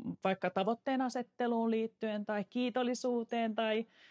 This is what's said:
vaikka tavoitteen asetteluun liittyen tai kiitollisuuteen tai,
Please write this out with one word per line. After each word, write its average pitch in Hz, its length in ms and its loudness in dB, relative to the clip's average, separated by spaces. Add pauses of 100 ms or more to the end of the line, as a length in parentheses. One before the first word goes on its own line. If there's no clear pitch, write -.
(240)
vaikka 185 260 2
tavoitteen 233 500 0
asetteluun 240 680 0
liittyen 220 560 -2
tai 208 180 -2
kiitollisuuteen 240 1080 0
tai, 220 320 0 (240)